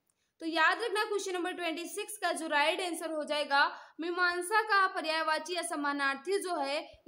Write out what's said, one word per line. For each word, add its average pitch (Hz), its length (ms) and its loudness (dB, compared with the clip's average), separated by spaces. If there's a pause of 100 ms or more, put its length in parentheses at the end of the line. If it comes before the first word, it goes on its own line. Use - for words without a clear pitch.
(400)
तो 330 60 -6
याद 330 360 4
रखना 427 220 0
क्वेश्चन 403 280 -2
नंबर 359 200 -2
ट्वेंटी 339 320 -4
सिक्स 415 340 -8
का 349 140 0
जो 302 140 -4
राइट 302 340 2
आंसर 330 300 -4
हो 302 140 -2
जाएगा, 294 540 2 (220)
मीमांसा 359 640 0
का 403 240 4
पर्यायवाची 320 680 0
या 339 80 -2
समानार्थी 285 760 0
जो 359 180 -2
है 285 520 -4